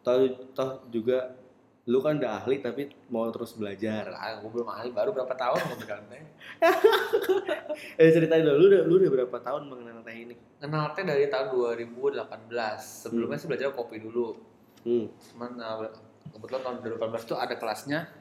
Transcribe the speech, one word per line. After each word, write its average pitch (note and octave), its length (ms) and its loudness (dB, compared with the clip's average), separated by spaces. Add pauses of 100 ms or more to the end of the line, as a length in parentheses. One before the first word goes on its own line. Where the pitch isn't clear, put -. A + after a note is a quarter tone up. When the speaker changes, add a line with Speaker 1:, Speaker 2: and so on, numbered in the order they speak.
Speaker 1:
Toh, B2+ 180 2 (320)
toh C3 380 -6
juga B2 500 -2 (460)
lu A#2+ 140 2
kan D3+ 180 2
udah A2 260 -4
ahli C3 160 0
tapi B2 240 -6 (240)
mau A2+ 220 -2
terus A2+ 260 -8
belajar. G#2 560 -6
Speaker 2:
Ah, G2+ 260 -8
gue G#2 120 -12
belum A#2 180 -4
ahli, A2 240 -8
baru A#2 220 0
berapa C3 180 -4
tahun C3 320 0
mau C3 140 -6
pegang G#2+ 280 -10
teh. - 140 -20 (400)
Speaker 1:
<laughs> F#4+ 440 6 (920)
Eh, D#3+ 160 10
ceritain D#3+ 320 6
dong, D3 140 6
lu E3+ 120 10
udah, G3 160 8
lu E3 120 4
udah F#3 160 6
berapa B2 260 0
tahun C#3 280 -6
mengenal A#2 360 -16
teh A2+ 160 -14
ini? A#2+ 160 -16 (220)
Speaker 2:
Kenal D3+ 360 -4
teh F#3+ 100 -4
dari D3 240 2
tahun C3+ 240 0
dua A#2+ 240 2
ribu A#2 340 -4
delapan A2+ 380 -6
belas. A2+ 340 -4 (220)
Sebelumnya A#2 340 -2
Speaker 1:
Hmm. D3 60 -8
Speaker 2:
sih - 60 -12
belajar C3 220 -2
kopi A#2 280 -8
dulu. A2+ 380 -4 (460)
Speaker 1:
Hmm. A#2 240 0 (200)
Speaker 2:
Cuman, A#2+ 300 -12
eh, A2 340 -8 (380)
kebetulan A2+ 340 -8
tahun B2 120 -6
dua A2+ 100 -12
ribu A2+ 100 -6
delapan A#2 160 -4
belas A2+ 140 -6
tuh - 120 -4
ada A#2+ 180 -4
kelasnya A#2+ 460 -4 (200)